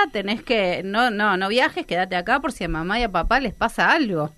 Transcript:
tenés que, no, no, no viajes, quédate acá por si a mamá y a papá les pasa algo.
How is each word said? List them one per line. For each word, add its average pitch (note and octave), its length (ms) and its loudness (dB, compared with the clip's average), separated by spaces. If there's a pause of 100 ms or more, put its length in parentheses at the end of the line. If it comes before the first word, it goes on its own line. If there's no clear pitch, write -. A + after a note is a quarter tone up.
(120)
tenés G3+ 320 -4
que, F3+ 400 0
no, A3 260 2
no, G#3 260 2
no F#3+ 120 0
viajes, C#4+ 360 0
quédate F#3 300 -2
acá G#3+ 240 0
por C#4 140 -4
si - 100 -8
a E3+ 60 -4
mamá E3+ 320 -2
y - 20 0
a A#3 60 0
papá F3+ 320 2
les A3+ 140 -4
pasa G#3+ 360 0
algo. G3+ 480 0